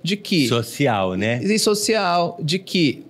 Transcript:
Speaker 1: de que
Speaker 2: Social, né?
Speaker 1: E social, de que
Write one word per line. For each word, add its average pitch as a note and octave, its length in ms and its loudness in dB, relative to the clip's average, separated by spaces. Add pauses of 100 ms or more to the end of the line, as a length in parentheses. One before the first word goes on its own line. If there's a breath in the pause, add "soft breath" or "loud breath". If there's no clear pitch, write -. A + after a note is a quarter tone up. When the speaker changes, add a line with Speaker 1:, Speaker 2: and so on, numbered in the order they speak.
Speaker 1:
de F#3 140 -2
que E3+ 320 2
Speaker 2:
Social, A2+ 640 0
né? A2 280 -2
Speaker 1:
E G#3 160 0
social, G3 840 0
de E3 160 -2
que E3 520 0